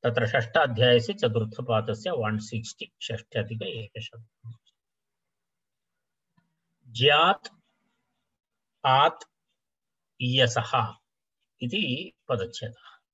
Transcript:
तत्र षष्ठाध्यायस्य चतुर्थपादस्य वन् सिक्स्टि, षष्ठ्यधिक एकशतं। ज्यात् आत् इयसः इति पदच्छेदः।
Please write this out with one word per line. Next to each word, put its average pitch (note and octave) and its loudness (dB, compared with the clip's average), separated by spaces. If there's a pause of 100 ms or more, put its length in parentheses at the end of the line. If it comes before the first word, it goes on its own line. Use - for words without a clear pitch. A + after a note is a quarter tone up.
तत्र A#2 0
षष्ठाध्यायस्य B2 2
चतुर्थपादस्य A2+ -2
वन् G#2+ -2
सिक्स्टि, - -10 (120)
षष्ठ्यधिक A2 -8
एकशतं। A2+ -14 (2250)
ज्यात् D3 4 (1400)
आत् C#3 4 (1000)
इयसः B2 0 (680)
इति C3+ -4 (140)
पदच्छेदः। - -8 (160)